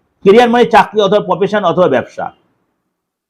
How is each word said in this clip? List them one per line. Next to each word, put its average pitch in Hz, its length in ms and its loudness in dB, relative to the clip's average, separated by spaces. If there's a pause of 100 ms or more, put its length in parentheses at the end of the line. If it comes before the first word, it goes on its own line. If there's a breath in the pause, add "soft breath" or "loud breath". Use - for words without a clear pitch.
(220)
ক্যারিয়ার 233 280 4
মানে 240 140 2
চাকরি 208 360 0
অথবা 202 200 0
প্রফেশন 190 440 -4
অথবা 175 240 0
ব্যবসা। 117 440 -6 (960)